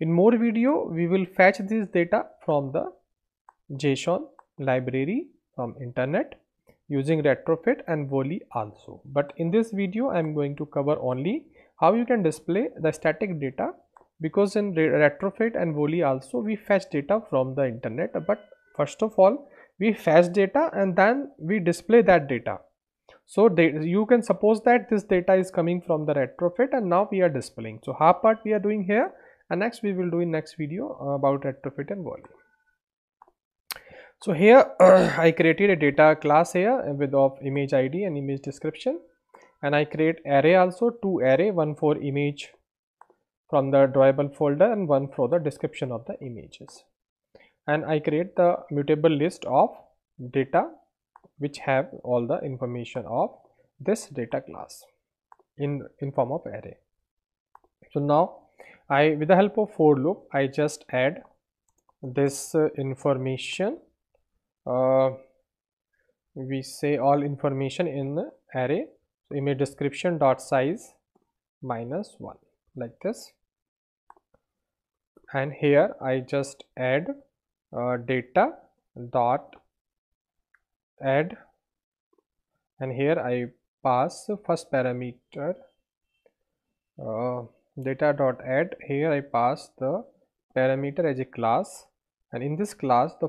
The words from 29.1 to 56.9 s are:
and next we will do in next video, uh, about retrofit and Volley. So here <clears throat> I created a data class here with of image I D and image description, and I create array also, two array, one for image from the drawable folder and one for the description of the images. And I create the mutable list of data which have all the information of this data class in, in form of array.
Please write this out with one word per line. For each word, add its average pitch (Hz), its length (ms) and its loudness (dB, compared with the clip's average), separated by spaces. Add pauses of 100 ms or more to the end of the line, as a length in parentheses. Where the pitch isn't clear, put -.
and 175 120 -2
next 233 220 -4
we 208 100 -2
will 180 180 -2
do 170 100 -2
in 175 100 -2
next 156 280 -6
video, 175 420 -8
uh, 139 140 -4
about 139 280 0
retrofit 139 480 -8
and 196 140 -8
Volley. - 180 -12 (2000)
So - 120 -2
here 214 300 10 (120)
<clears throat> - 40 0
I 180 520 8
created 165 380 4
a 185 60 4
data 151 440 6
class 156 320 4
here 220 300 2 (100)
with 139 220 -4
of 135 280 4
image 139 300 -2
I 131 160 2
D 180 160 -4
and 156 140 -4
image 139 240 -6
description, 165 580 -6 (600)
and 143 120 -2
I 151 120 2
create 156 380 0
array 143 300 4
also, 185 360 2 (120)
two 190 160 -2
array, 135 320 4
one 156 240 -2
for 151 220 0
image 143 540 -4 (960)
from 139 240 0
the 139 160 6
drawable 135 460 4
folder 151 360 2
and 208 160 -2
one 139 220 0
for 123 200 -2
the 170 100 0
description 147 520 -6
of 117 160 -8
the - 140 -12
images. - 640 -16 (840)
And 151 180 -2
I 156 140 0
create 160 380 -2
the 175 200 4 (140)
mutable 151 400 0
list 156 360 -2
of 156 240 2 (600)
data 165 400 -2 (680)
which 143 200 -8
have 135 300 -2 (160)
all 120 220 -2
the 127 120 -4
information 123 680 -10
of 151 240 -4 (500)
this 190 260 -4
data 123 360 -8
class - 420 -18 (760)
in, 143 300 -6 (100)
in 139 140 -10
form 127 180 -2
of - 160 -6
array. 120 300 -14 (1160)